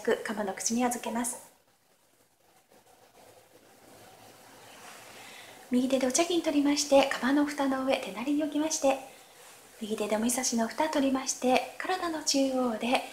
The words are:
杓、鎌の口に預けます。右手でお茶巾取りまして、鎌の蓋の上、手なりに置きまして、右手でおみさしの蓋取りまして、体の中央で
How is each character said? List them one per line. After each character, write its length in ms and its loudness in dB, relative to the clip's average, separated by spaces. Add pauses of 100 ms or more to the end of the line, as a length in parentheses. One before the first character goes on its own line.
杓、 220 2
鎌 180 -4
の 120 -4
口 200 -4
に 100 2
預 160 0
け 120 -6
ま 120 -4
す。 140 -6 (4000)
右 180 2
手 120 4
で 80 2
お 20 0
茶 140 2
巾 180 0
取 140 0
り 120 4
ま 80 4
し 140 0
て、 220 8
鎌 200 0
の 140 4
蓋 220 -2
の 160 -2
上、 140 2
手 120 -8
な 140 -8
り 80 -2
に 100 0
置 80 -2
き 80 -2
ま 100 0
し 120 -4
て、 180 2 (840)
右 160 -4
手 100 -2
で 80 0
お 60 0
み 100 2
さ 140 -2
し 120 0
の 120 2
蓋 220 0
取 160 2
り 60 2
ま 140 -2
し 60 -4
て、 440 2
体 320 -4
の 140 -4
中 160 0
央 400 0
で 240 0 (100)